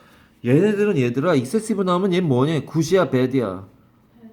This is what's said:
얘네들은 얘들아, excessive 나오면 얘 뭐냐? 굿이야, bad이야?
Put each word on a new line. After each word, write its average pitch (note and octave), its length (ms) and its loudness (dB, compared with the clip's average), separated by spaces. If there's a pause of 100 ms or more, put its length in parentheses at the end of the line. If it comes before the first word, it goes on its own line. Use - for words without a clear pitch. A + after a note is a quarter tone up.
(440)
얘네들은 G3 540 2
얘들아, C3+ 360 0
excessive G3 500 -2
나오면 F#3 280 0
얘 F3 80 2
뭐냐? D3 440 0
굿이야, D#3+ 460 0
bad이야? B2 560 -2 (680)